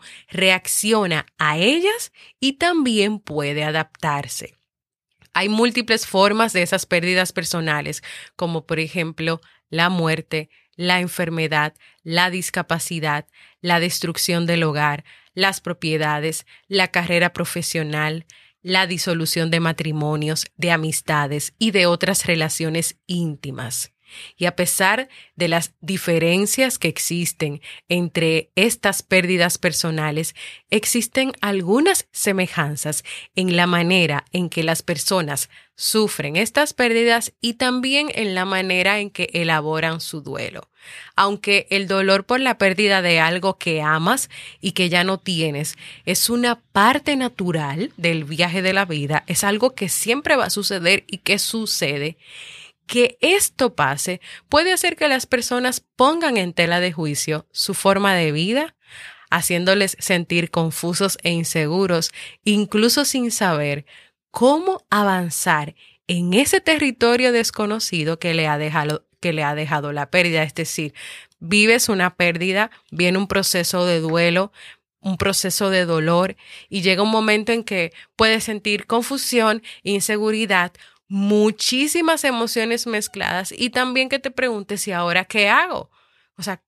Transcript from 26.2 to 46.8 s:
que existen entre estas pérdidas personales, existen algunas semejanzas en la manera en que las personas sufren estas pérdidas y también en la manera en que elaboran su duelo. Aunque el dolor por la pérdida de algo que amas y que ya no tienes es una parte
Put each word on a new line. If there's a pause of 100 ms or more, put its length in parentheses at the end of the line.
que
existen (300)
entre
estas
pérdidas
personales, (360)
existen (100)
algunas
semejanzas (300)
en
la
manera
en
que
las
personas (260)
sufren
estas
pérdidas
y
también
en
la
manera
en
que
elaboran
su
duelo. (440)
Aunque
el
dolor
por
la
pérdida
de
algo
que
amas (280)
y
que
ya
no
tienes (300)
es
una (100)
parte